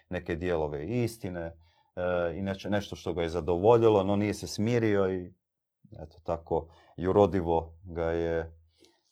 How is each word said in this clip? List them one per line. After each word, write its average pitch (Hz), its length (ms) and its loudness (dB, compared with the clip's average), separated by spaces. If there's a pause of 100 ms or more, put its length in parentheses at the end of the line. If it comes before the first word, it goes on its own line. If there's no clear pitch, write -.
(120)
neke 90 260 -4
dijelove 78 500 -2
istine, 107 540 -4
e, 82 140 -10 (840)
i 95 60 -6
neče-, 95 280 -6
nešto 101 260 -2
što - 160 -6
ga 85 100 -2
je 82 60 0
zadovoljilo, 95 760 4
no 101 140 2
nije 101 180 0
se 95 120 -10
smirio 104 640 0
i 90 220 -8 (680)
eto - 220 -20
tako 82 440 -2 (280)
jurodivo 85 880 2
ga 82 200 -6
je 82 540 -2 (540)